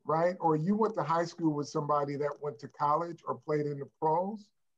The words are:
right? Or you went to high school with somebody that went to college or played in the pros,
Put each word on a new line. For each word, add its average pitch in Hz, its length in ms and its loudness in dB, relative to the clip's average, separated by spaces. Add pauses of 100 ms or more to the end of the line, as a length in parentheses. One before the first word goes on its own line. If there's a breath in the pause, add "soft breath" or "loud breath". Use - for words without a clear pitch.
right? 165 360 2
Or 160 160 4
you 165 180 2
went 214 220 2
to 160 60 0
high 165 220 2
school 165 300 0
with 143 140 -4
somebody 147 480 0
that 143 160 -2 (100)
went 147 160 -6
to 139 100 -14
college 156 580 0
or 131 100 -4
played 147 300 -2
in 147 120 -6
the 139 80 -12 (140)
pros, 180 480 0 (300)